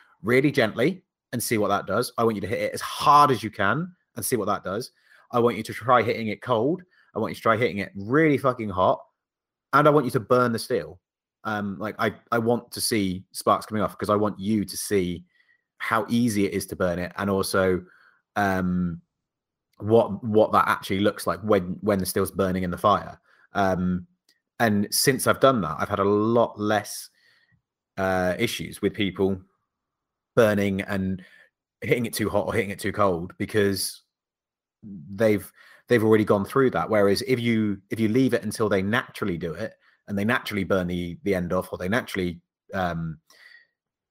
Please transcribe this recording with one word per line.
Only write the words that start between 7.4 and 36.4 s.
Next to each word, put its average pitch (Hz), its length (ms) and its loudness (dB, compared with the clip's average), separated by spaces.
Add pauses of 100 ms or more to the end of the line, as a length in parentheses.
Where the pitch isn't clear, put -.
try 113 160 4
hitting 101 200 -2
it 95 160 -6
really 131 440 2
fucking 120 320 -2
hot. 92 300 2 (720)
And 147 140 4
I - 20 8
want 143 160 4
you 120 60 -4
to 123 80 -2
burn 123 320 2
the 110 60 -2
steel." 87 400 -6 (460)
Um, 104 340 -6
like, 101 200 -8
I, 110 160 -2 (180)
I 117 60 0
want 117 340 0
to 104 80 -8
see 98 520 -2
sparks - 340 0
coming 107 160 -4
off - 160 -4
'cause 95 100 -4
I 104 80 4
want 104 240 -2
you 101 240 0
to - 140 -10
see 90 460 -2 (520)
how 113 320 -2
easy 117 380 2
it - 80 -6
is 98 140 -4
to 80 80 -12
burn 87 220 -2
it 87 200 -6
and 101 100 -2
also 95 540 2 (540)
um, 90 640 0 (800)
what, 104 460 2
what 107 280 4
that 98 160 4
actually 98 320 -2
looks 101 260 -2
like 85 140 -4
when, 98 400 0
when 101 180 0
the 92 80 -4
steel's 95 240 -2
burning 92 320 -2
in 90 80 -4
the 82 80 -6
fire. 98 420 0 (340)
Um, 90 520 0 (540)
and 104 300 2
since - 360 0
I've 110 140 2
done 135 220 4
that, 78 160 -4
I've 98 100 -4
had 101 100 -2
a 98 60 2
lot 107 540 2
less, 104 520 -4 (840)
uh, 92 420 0
issues 85 440 -6
with 98 120 0
people 95 460 -2 (960)
burning 101 460 4
and 95 420 -4 (560)
hitting 123 260 0
it 101 80 -8
too 104 140 -2
hot 92 180 0
or 95 80 -4
hitting 101 160 -2
it 95 80 -10
too 98 140 -4
cold 92 460 -2
because 101 640 -2 (1120)
they've, 104 360 2 (380)
they've 117 160 4
already 110 200 6
gone 98 200 2